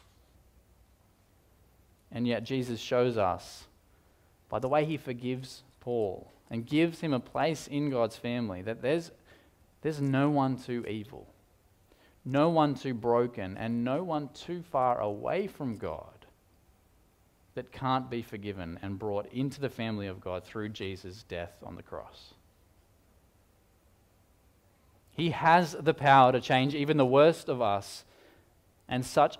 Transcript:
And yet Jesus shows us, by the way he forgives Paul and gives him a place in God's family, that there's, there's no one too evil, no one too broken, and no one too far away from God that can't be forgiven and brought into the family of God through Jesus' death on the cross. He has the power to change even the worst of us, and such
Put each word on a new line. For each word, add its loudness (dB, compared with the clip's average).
And -2
yet 0
Jesus -4
shows 2
us, -2
by -4
the -2
way 2
he -2
forgives -8
Paul -4
and -6
gives 2
him -2
a 2
place -4
in -2
God's 0
family, -6
that -6
there's, -2
there's -4
no 2
one 2
too -8
evil, -10
no 4
one 4
too -4
broken, 0
and -2
no -2
one -4
too -12
far 0
away -2
from -6
God -10
that -10
can't 0
be -4
forgiven -8
and -6
brought -4
into -4
the -4
family -6
of -8
God -8
through -8
Jesus' -10
death -8
on -14
the -16
cross. -16
He -2
has 4
the 0
power 8
to 2
change 2
even 0
the 6
worst 6
of -2
us, -2
and -2
such 2